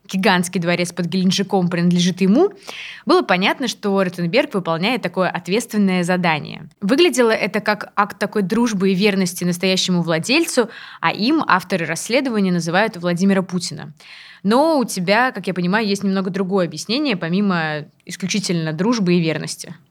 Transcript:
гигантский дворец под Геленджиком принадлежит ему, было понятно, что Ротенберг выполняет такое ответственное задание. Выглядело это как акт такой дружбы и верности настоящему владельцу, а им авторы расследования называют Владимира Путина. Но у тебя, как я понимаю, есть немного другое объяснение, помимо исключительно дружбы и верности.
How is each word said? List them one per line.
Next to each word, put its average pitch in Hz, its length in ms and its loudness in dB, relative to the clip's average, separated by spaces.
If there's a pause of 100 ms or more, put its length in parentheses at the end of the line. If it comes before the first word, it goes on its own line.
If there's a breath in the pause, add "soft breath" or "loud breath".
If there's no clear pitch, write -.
(120)
гигантский 185 480 2
дворец 175 320 0
под 180 140 -4
Геленджиком 185 640 0
принадлежит 175 500 2
ему, 233 300 4 (560 loud breath)
было 349 160 4
понятно, 233 480 0
что 196 340 0
Ротенберг 180 520 0
выполняет 180 460 -2
такое 175 280 0
ответственное 190 720 0
задание. 170 640 -2 (140)
Выглядело 247 500 4
это 214 300 -2
как 208 340 -2
акт 202 240 -2
такой 208 220 -2
дружбы 202 500 2
и - 20 4
верности 190 520 0
настоящему 180 560 0
владельцу, 214 680 0 (300 loud breath)
а 165 140 0
им 262 340 0
авторы 180 380 0
расследования 214 680 0
называют 175 460 0
Владимира 180 440 2
Путина. 160 520 -8 (520 loud breath)
Но 285 320 4
у 254 60 2
тебя, 220 480 0
как 196 160 -8
я 185 60 -2
понимаю, 185 340 0
есть 196 160 -2
немного 190 260 -2
другое 190 360 -2
объяснение, 214 500 -2
помимо 170 720 0 (200)
исключительно 170 680 -4
дружбы 185 400 0
и 175 80 4
верности. 160 520 -4 (160)